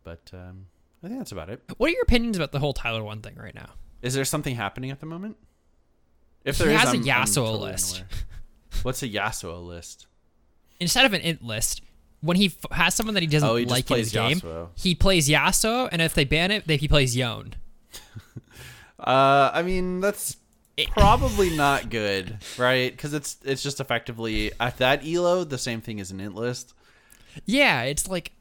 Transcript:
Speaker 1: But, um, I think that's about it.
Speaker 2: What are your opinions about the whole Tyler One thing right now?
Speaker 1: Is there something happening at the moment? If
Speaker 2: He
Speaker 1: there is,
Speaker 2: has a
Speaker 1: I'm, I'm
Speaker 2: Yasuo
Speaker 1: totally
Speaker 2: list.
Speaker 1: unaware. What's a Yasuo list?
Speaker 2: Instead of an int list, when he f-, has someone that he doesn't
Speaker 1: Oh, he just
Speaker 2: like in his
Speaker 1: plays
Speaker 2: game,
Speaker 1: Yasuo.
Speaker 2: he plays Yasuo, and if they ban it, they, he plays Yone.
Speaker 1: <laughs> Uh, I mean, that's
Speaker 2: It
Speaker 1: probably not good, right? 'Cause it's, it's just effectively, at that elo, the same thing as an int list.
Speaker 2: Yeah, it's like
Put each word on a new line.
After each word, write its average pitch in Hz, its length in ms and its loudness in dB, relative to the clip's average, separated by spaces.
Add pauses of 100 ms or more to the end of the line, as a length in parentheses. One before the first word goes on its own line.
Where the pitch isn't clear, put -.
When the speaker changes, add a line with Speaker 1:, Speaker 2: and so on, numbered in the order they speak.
Speaker 1:
But, 82 280 -18
um, 90 360 -18 (360)
I 170 40 -12
think 247 120 -10
that's - 140 -10
about 87 160 -10
it. 120 120 -12 (160)
Speaker 2:
What 254 120 0
are 339 40 -4
your 494 100 -2
opinions 233 340 2
about 156 160 -4
the 143 60 -2
whole 143 120 0
Tyler 113 320 -4
One 107 160 -10
thing 110 160 -16
right - 200 -16
now? - 160 -18 (320)
Speaker 1:
Is 123 100 -2
there 135 100 0
something 147 320 -2
happening 120 360 -6
at 135 100 -12
the 156 60 -14
moment? 180 280 -12 (1080)
If 139 140 -2
Speaker 2:
He 175 60 2
Speaker 1:
there 151 80 6
is, 156 60 6
Speaker 2:
has 254 100 6
a - 20 2
Speaker 1:
I'm, 120 80 2
I'm 117 60 -2
Speaker 2:
Yasuo 127 300 2
Speaker 1:
totally 110 360 -2
Speaker 2:
list. - 240 -4
Speaker 1:
unaware. 92 140 -14 (720)
What's 127 200 -4
a 127 60 -6
Yasuo 98 580 -4
list? - 380 -16 (760)
Speaker 2:
Instead 180 260 4
of 247 80 6
an 175 80 0
int 160 220 -4
list, 113 380 -4 (400)
when 170 160 2
he 202 80 6
f-, - 320 -4
has 175 180 2
someone 214 200 -2
that 190 80 2
he 160 40 -2
doesn't 147 220 4
Speaker 1:
Oh, 113 80 2
he 120 80 0
just 123 60 0
Speaker 2:
like 127 200 0
in 131 60 2
his 113 160 -2
Speaker 1:
plays 120 260 0
Speaker 2:
game, - 0 -
Speaker 1:
Yasuo. 82 360 -8
Speaker 2:
he 180 200 0
plays 180 320 6
Yasuo, 190 640 2
and 165 100 0
if 160 120 2
they 160 120 4
ban 160 260 2
it, 208 160 -2
they, 156 100 2
he 147 100 -2
plays 131 300 6
Yone. 107 380 -4 (360)
Speaker 1:
<laughs> - 420 -20 (680)
Uh, 135 540 6
I 170 100 0
mean, 180 360 -2
that's - 380 -2 (400)
Speaker 2:
It - 140 0
Speaker 1:
probably 202 640 4
not 143 340 2
good, 101 480 -2 (200)
right? 127 400 2
'Cause 147 160 -8
it's, 151 300 -6
it's 135 180 -4
just 139 200 -6
effectively, 113 760 -2
at 120 180 -2
that 131 280 2
elo, 175 380 2
the 143 140 -6
same 117 240 -6
thing 110 180 -10
as 95 120 -10
an 95 80 -10
int 98 160 -10
list. 123 380 -6 (720)
Speaker 2:
Yeah, 220 380 4
it's 147 240 -2
like 185 340 -6